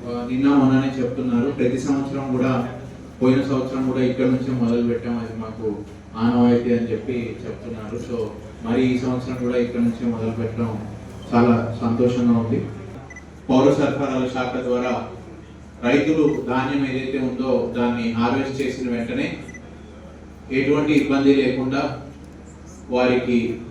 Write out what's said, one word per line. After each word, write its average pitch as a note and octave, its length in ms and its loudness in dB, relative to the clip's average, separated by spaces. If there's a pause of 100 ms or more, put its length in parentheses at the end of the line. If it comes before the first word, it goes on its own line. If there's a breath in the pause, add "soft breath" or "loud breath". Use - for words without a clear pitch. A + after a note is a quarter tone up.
ఆ, A#2+ 240 -6
నిన్న C3+ 180 2
మొన్ననే C3 540 4
చెప్తున్నారు, B2 480 0
ప్రతి B2 280 0
సంవత్సరం C3+ 580 -2
కూడా, A#2+ 420 0 (440)
పోయిన C3 200 6
సంవత్సరం C3 480 0
కూడా B2+ 140 0
ఇక్కడ B2 220 2
నుంచే B2+ 260 2
మొదలు A#2 360 2
పెట్టాం, A#2 300 -2
అది A2 220 -8
మాకు A2 360 -6 (400)
ఆనవాయితీ A#2+ 580 4
అని A2 180 0
చెప్పి A2 520 -4
చెప్తున్నారు. A2 520 -10
So, A#2 300 -6 (420)
మరి B2+ 180 4
ఈ B2 120 2
సంవత్సరం B2+ 360 -2
కూడా B2 240 0
ఇక్కడ A#2+ 220 0
నుంచే A#2 260 2
మొదలు A2 240 -2
పెట్టడం A2 580 -4 (460)
చాలా A#2 460 4
సంతోషంగా A#2+ 580 4
ఉంది. G#2+ 260 0 (840)
పౌర C3+ 220 8
సరఫరాల B2+ 640 0
శాఖ B2+ 280 -2
ద్వారా B2 460 -2 (760)
రైతులు D3 640 4
ధాన్యం C3+ 380 0
ఏదైతే C3 320 -2
ఉందో B2 600 0
దాన్ని A#2 340 0
హార్వెస్ట్ C3 500 0
చేసిన B2 280 -4
వెంటనే B2 480 -4 (1120)
ఎటువంటి D3 400 2
ఇబ్బంది C#3 420 6
లేకుండా B2+ 680 0 (880)
వారికి B2 680 2 (100)